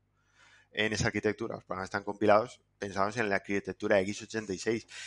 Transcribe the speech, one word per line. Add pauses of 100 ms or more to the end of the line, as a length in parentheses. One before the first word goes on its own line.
(720)
en
esa
arquitectura.
Los
programas
están
compilados (180)
pensados
en
la
arquitectura
X
ochenta
y
seis. (200)